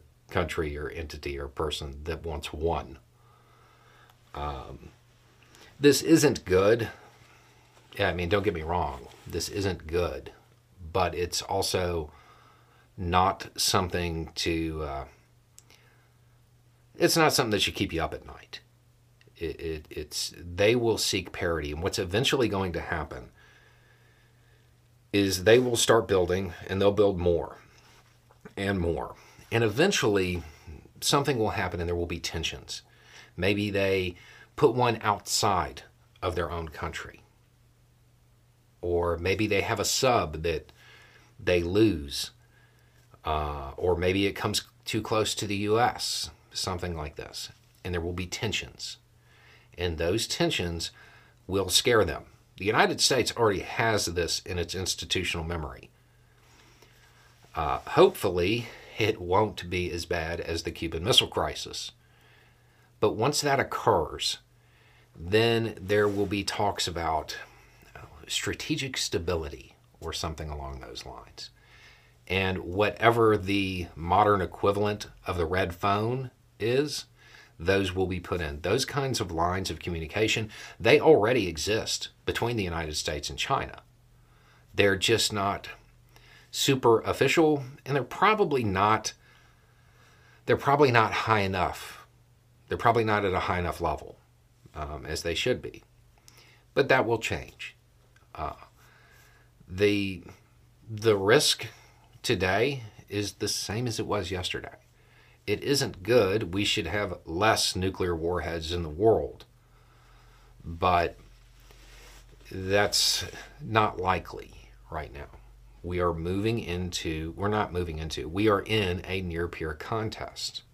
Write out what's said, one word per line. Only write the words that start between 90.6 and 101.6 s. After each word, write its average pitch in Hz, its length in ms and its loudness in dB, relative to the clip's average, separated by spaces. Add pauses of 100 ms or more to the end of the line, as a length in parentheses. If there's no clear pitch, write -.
not 110 220 6
high 110 280 2
enough. 92 640 -4 (640)
They're 117 100 -4
probably 117 280 4
not 104 180 2
at 92 100 0
a 90 60 0
high 90 200 0
enough 85 200 -2
level, 78 380 -4 (580)
um, 71 300 -10
as 76 180 -6
they 85 100 -2
should 120 280 0
be. - 220 -14 (920)
But 135 160 2
that 127 160 4
will 113 140 0
change. - 560 -8 (580)
Uh, 76 200 -8 (1160)
the, 98 560 0 (640)
the 107 260 4
risk 110 520 4 (540)